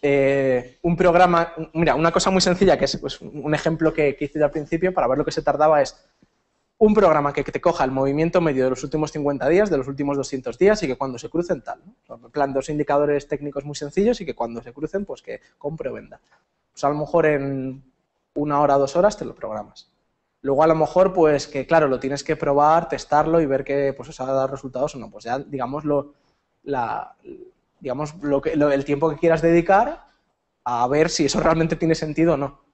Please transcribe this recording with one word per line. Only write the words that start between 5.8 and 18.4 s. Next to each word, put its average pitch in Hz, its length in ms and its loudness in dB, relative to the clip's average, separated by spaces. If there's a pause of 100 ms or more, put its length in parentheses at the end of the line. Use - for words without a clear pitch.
es - 260 -6 (720)
un 214 140 6
programa 156 400 4
que, 143 100 -4
que - 80 -8
te 170 80 -6
coja 156 240 0
el 131 60 0
movimiento 143 500 0
medio 135 260 0
de 131 40 2
los 127 140 -4
últimos 151 280 -4
cincuenta 143 380 -2
días, 190 220 2
de 151 60 0
los 131 100 -4
últimos 143 280 -4
doscientos 131 440 -8
días 208 240 2
y 151 40 -4
que 127 80 -4
cuando 131 220 -8
se - 100 -14
crucen 170 360 -4
tal, - 180 -12 (260)
¿no? 120 160 -16
En 117 60 -20
plan, 139 240 -2
dos 135 160 -4
indicadores 147 580 -2
técnicos 143 380 -10
muy 147 100 -12
sencillos 202 460 -2
y 175 60 -12
que 131 80 -10
cuando 117 260 -8
se 120 120 -20
crucen, 156 300 -8
pues 147 200 -14
que 113 180 -14 (160)
compre 147 320 -8
o 117 40 -10
venda. 110 280 -18 (500)
Pues - 120 -10
a 139 60 2
lo 147 40 -2
mejor 151 320 0
en 139 580 -2 (520)
una 143 260 0